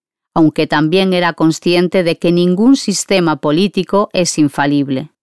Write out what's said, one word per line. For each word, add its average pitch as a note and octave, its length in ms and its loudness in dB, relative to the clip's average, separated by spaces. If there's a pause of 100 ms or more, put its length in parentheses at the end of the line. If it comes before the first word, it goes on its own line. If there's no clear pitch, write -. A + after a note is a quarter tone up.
(340)
aunque D#3 340 2
también E3 460 0
era F3 180 0
consciente F3 720 0
de E3 160 -2
que E3+ 140 0
ningún F3+ 420 2
sistema F3+ 600 -2
político F#3+ 760 -2
es F3+ 260 -2
infalible. C#3+ 840 -2